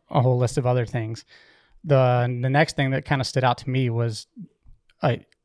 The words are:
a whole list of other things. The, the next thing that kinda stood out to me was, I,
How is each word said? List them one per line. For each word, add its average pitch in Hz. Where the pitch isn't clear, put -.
a 143
whole 123
list 123
of 123
other 123
things. 113
The, 127
the 131
next 151
thing 135
that 143
kinda 135
stood 131
out 120
to -
me 127
was, 117
I, 120